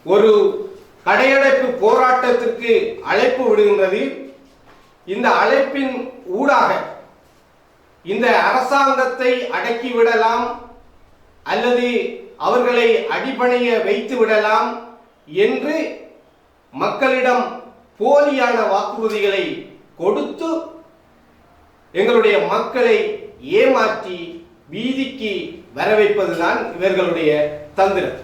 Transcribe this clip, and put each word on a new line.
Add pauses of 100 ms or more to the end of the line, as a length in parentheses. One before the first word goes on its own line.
ஒரு (800)
கடையடைப்பு (140)
போராட்டத்திற்கு
அழைப்பு
விடுகின்றது. (760)
இந்த
அழைப்பின் (140)
ஊடாக (1300)
இந்த
அரசாங்கத்தை
அடக்கிவிடலாம் (880)
அல்லது (480)
அவர்களை
அடிபணிய
வைத்து
விடலாம் (300)
என்று (640)
மக்களிடம் (260)
போலியான (140)
வாக்குறுதிகளை (240)
கொடுத்து, (1300)
எங்களுடைய
மக்களை (440)
ஏமாற்றி (220)
வீதிக்கு (140)
வரவைப்பதுதான்
இவர்களுடைய (160)
தந்திரம்.